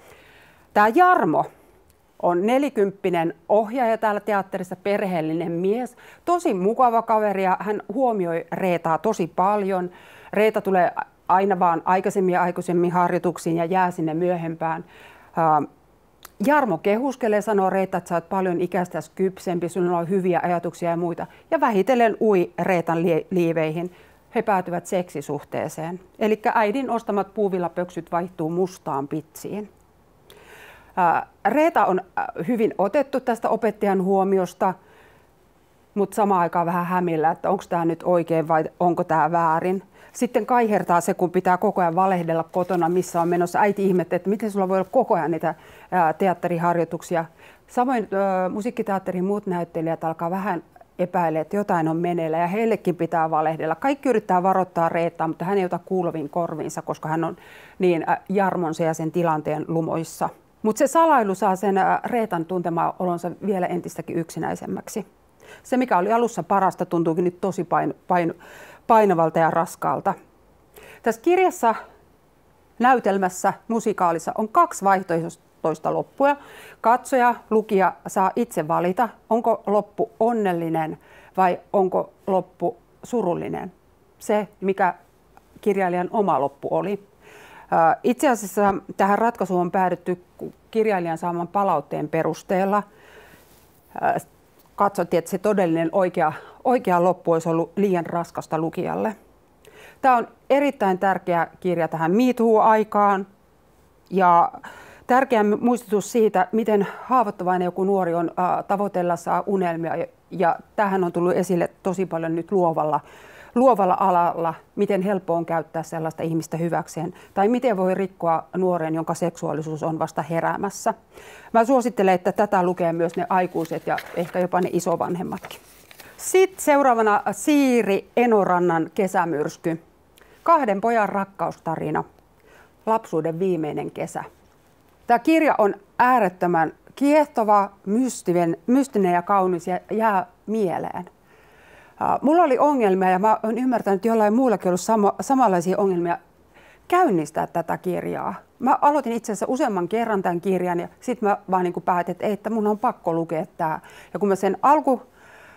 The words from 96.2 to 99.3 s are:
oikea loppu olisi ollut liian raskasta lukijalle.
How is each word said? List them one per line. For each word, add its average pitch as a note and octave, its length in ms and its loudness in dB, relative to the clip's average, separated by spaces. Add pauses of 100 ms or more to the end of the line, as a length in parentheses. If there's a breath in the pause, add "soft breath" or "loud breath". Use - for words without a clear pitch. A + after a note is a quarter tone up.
oikea F#3 400 2
loppu F3+ 280 0
olisi E3 180 0
ollut E3 260 -2
liian F#3 300 0
raskasta E3 520 -6
lukijalle. E3 580 -4 (880 loud breath)